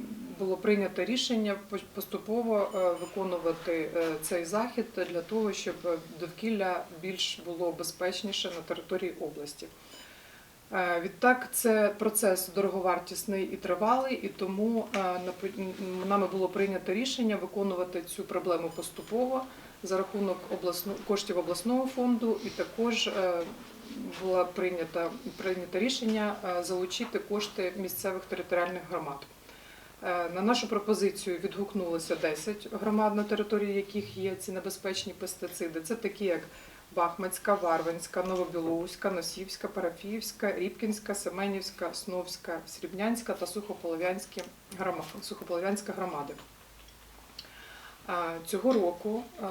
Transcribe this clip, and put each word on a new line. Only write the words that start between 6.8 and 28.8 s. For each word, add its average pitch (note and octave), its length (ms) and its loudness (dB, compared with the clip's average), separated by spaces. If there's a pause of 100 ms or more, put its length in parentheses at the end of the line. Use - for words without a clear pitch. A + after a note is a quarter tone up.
більш F#3 440 -4
було E3+ 280 0
безпечніше F#3 760 -2
на E3+ 120 -6
території E3+ 600 -2
області. D3 460 -8 (1080)
Е, F3+ 280 2
відтак, B3 520 4
це G#3+ 460 6
процес G#3 560 4
дороговартісний F#3 880 2
і F#3+ 120 -4
тривалий, A#3+ 580 4
і - 140 -2
тому, G#3 640 0
е, G3+ 40 2
напри-, F3+ 600 -2
м, F#3 480 -4
нами G3 180 6
було F#3 220 2
прийнято F#3+ 460 2
рішення A3+ 420 2
виконувати F3+ 640 0
цю F#3 200 -8
проблему E3+ 540 0
поступово B3 680 0 (380)
за F#3 160 0
рахунок F#3+ 400 0 (120)
обласно-, F#3 440 -2 (120)
коштів G3 320 2
обласного A3+ 480 2
фонду, A#3+ 580 4
і G#3 60 -4
також, A3+ 560 0
е, F#3 360 2 (800)
була F#3 220 6
прийнята, F3 640 0 (260)
прийнято F#3 420 -2
рішення, G#3+ 640 2
е, F3+ 180 0
залучити F#3 560 0
кошти G#3 580 -2
місцевих F#3 480 -2
територіальних F3 680 0